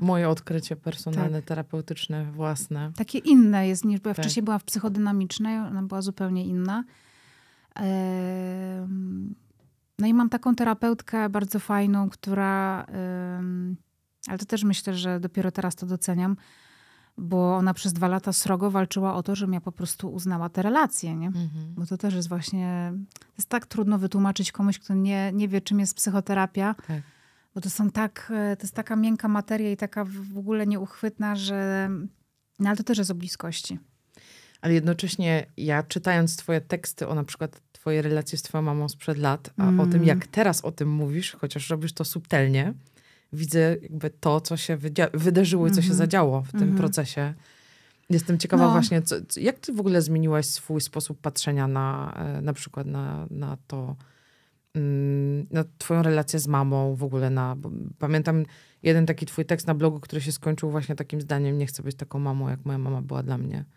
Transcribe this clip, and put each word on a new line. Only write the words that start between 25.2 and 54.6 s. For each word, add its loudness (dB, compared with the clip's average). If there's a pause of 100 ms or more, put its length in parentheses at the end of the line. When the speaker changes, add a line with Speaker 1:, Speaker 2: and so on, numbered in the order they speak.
Speaker 2:
nie 2
wie, 0
czym 2
jest 0
psychoterapia. 0 (120)
Speaker 1:
Tak. -4 (540)
Speaker 2:
Bo -6
to -6
są 0
tak, -4
e, 0
to -12
jest -8
taka -4
miękka 2
materia 0
i -2
taka -4
w, -8
w -12
ogóle 0
nieuchwytna, -2
że, -2 (720)
no 4
ale 2
to -4
też 2
jest 0
o -6
bliskości. -8 (840)
Speaker 1:
Ale 4
jednocześnie 2 (120)
ja, 0
czytając 2
twoje 0
teksty -6
o -2
na 0
przykład -8 (100)
twojej -2
relacji 0
z -4
twoją -4
mamą 0
sprzed -4
lat, 0
a 2
o 6
Speaker 2:
Mm. 6
Speaker 1:
tym, 6
jak 4
teraz 2
o -2
tym -2
mówisz, -2
chociaż -6
robisz -2
to -4
subtelnie, 2 (600)
widzę 2
jakby -8
to, 2
co -4
się -2
wydzia-, 0
wydarzyło 4
i 4
co 6
się -
Speaker 2:
Mhm. 4
Speaker 1:
zadziało 4
w -8
tym 0
Speaker 2:
Mhm. 4
Speaker 1:
procesie. 0 (760)
Jestem 2
ciekawa 6
Speaker 2:
No. 8
Speaker 1:
właśnie, 4
co, -2 (140)
co, -6
jak 0
ty -8
w -2
ogóle 4
zmieniłaś 2
swój -4
sposób -8
patrzenia 0
na, -2
e, -6
na -2
przykład -10
na, -6
na -6 (100)
to, -8 (800)